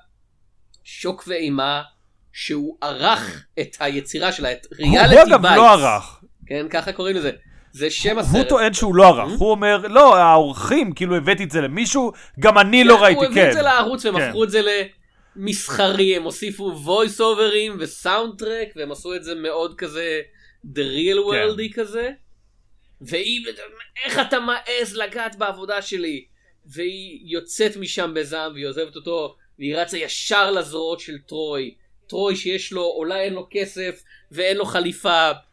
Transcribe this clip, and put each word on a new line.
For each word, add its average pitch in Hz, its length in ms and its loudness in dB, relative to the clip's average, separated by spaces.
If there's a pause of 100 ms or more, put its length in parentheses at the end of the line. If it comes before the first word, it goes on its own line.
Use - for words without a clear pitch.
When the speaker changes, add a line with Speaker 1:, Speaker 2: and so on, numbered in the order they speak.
(840)
Speaker 1:
שוק - 420 -12
ואימה 147 560 -4 (500)
שהוא 151 480 -8
ערך 139 680 -4 (140)
את - 200 -10
היצירה 147 520 -6
שלה, 131 200 -6
את - 140 -14 (120)
Speaker 2:
הוא, 147 140 2
Speaker 1:
ריאליטי 247 280 10
Speaker 2:
הוא - 80 10
אגב 240 140 6
Speaker 1:
בייטס. 180 140 6
Speaker 2:
לא 226 160 10
ערך. 131 520 0 (220)
Speaker 1:
כן, 147 240 -8
ככה 170 220 -4
קוראים 190 240 -4
לזה. 147 140 -4 (420)
זה 147 180 -6
שם 202 200 -4
Speaker 2:
הוא, 220 100 -2
Speaker 1:
הסרט. 160 140 0
Speaker 2:
הוא 254 100 4
טוען 226 300 0
שהוא 190 200 -2
לא 190 120 10
ערך. 147 260 6
Speaker 1:
Hmm? - 60 -8
Speaker 2:
הוא 214 120 2
אומר, 208 280 2 (100)
"לא, 247 300 8
האורחים, 165 760 4
כאילו, 180 240 -4
הבאתי 185 280 0
את 147 60 -10
זה 156 100 -2
למישהו, 220 520 -4 (280)
גם 208 180 6
אני 220 260 6
לא 240 120 10
Speaker 1:
כן, 202 60 4
Speaker 2:
ראיתי", 208 140 8
Speaker 1:
הוא 277 80 2
הביא 226 180 2
את 165 40 6
Speaker 2:
כן. - 60 4
Speaker 1:
זה 302 100 0
לערוץ 254 420 0
והם 202 120 -2
Speaker 2:
כן. 180 60 0
Speaker 1:
הפכו 190 220 -2
את 202 60 -2
זה 214 100 0 (760)
למסחרי, 196 800 -2
הם 170 60 -6
הוסיפו 196 500 -10 (120)
voice 214 340 -2
overים 214 600 -2
וסאונדטרק, 214 1000 -8
והם 147 160 -12
עשו 175 220 -12
את 175 100 -12
זה 165 100 -12
מאוד 160 440 -8
כזה 160 420 -8 (440)
the 139 140 -14
real 175 540 -2
Speaker 2:
כן. 208 160 0
Speaker 1:
world 214 260 -6
כזה. 226 360 -8 (880)
והיא, 214 460 -8 (580)
"איך 269 140 -6
אתה 262 220 -2
מעז 240 560 -6
לגעת 214 400 -8
בעבודה 196 460 -8
שלי?" 170 420 -10 (460)
והיא 180 540 -12
יוצאת 175 520 -6
משם 180 380 -8
בזעם, 156 380 -8
והיא 143 140 -12
עוזבת 147 300 -10
אותו, 156 400 -10 (220)
והיא 143 180 -8
רצה 170 220 -6
ישר 196 520 -4
לזרועות 165 500 -6
של 151 260 -18
טרוי. 147 480 -10 (320)
טרוי 190 300 -6
שיש 185 360 -8
לו, 185 100 -8 (140)
אולי 175 240 -6
אין 196 140 -6
לו 180 160 -14
כסף, 190 520 -10 (300)
ואין 185 240 -4
לו 202 80 -4
חליפה, 175 640 -2 (220)